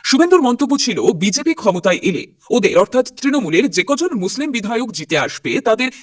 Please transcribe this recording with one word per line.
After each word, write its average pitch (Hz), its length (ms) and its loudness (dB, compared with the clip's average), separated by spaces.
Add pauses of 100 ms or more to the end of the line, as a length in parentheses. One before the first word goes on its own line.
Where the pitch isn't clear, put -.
শুভেন্দুর 339 360 6
মন্তব্য 247 360 0
ছিল, 214 240 -2
"বিজেপি 214 520 0
ক্ষমতায় 185 480 0
এলে - 260 -2 (240)
ওদের, 196 260 2
অর্থাৎ 240 340 2 (100)
তৃণমূলের 254 480 0
যে 175 180 -2
কজন 294 260 0
মুসলিম 254 380 -4
বিধায়ক 226 400 -4
জিতে 156 260 -4
আসবে 123 440 -4
তাদের 247 300 0 (120)